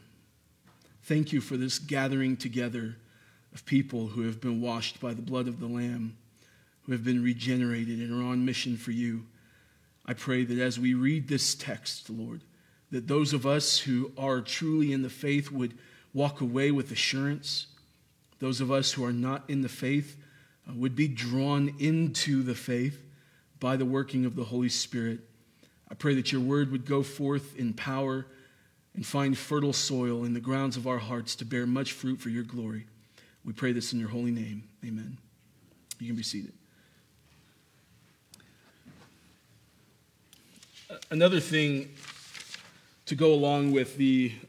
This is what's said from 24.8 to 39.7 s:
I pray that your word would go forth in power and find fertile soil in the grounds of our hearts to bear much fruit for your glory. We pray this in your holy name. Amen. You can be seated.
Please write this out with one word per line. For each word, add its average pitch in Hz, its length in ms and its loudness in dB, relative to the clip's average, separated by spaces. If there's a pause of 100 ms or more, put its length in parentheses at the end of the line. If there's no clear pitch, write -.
I - 40 -14
pray 143 220 2
that 131 160 0
your 135 100 2
word 139 300 2
would 123 140 -2
go 139 180 2
forth 139 520 -2
in 117 180 -2
power 131 520 -2 (680)
and - 100 -6
find 139 320 2
fertile 143 360 2
soil 120 520 0
in 120 80 0
the 120 60 -2
grounds 131 360 0
of 123 120 -4
our 127 100 0
hearts 117 380 -4
to 123 100 -8
bear 123 200 -2
much 127 280 0
fruit 131 260 -4
for 120 100 -6
your 117 140 -2
glory. 110 440 -8 (580)
We 113 80 -8
pray 123 180 0
this 120 220 -2
in 120 60 0
your 113 100 -2
holy 120 220 -2
name. 110 320 -4 (200)
Amen. 113 340 -8 (800)
You 117 80 -8
can 120 80 -4
be 107 80 -4
seated. - 300 -6 (4000)